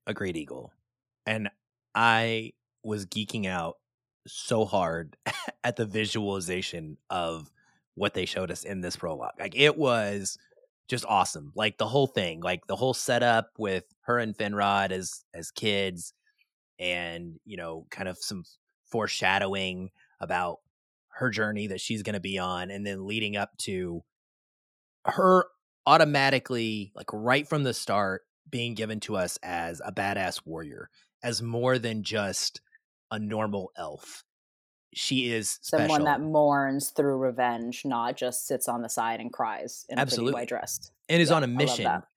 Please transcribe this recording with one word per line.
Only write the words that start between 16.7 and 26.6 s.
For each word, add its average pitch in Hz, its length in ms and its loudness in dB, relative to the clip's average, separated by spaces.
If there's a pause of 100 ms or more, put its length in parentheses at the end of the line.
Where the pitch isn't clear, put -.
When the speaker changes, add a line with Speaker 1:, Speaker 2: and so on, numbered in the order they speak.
Speaker 1:
and, 87 680 -6
you 107 120 -14
know, 82 340 -10
kind 95 180 -8
of 90 100 -8
some 92 260 -8 (460)
foreshadowing 95 1000 0 (300)
about 87 380 -2 (520)
her 127 200 -2
journey 107 380 -2
that 95 120 -6
she's 110 220 -4
gonna 104 180 -4
be 95 180 -4
on, 92 320 -4
and 101 160 -6
then 95 200 -6
leading 104 300 -2
up 101 220 -4
to 90 440 -4 (1000)
her 185 420 6 (400)
automatically, 135 1080 4